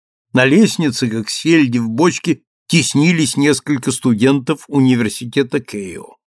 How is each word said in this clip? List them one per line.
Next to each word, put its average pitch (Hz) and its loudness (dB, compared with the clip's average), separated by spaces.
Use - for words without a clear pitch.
На 127 2
лестнице, 151 2
как 113 -6
сельди 151 0
в 117 -2
бочке, 135 -2
теснились 160 0
несколько 143 -2
студентов 131 0
университета 127 0
Кэйо. 95 -14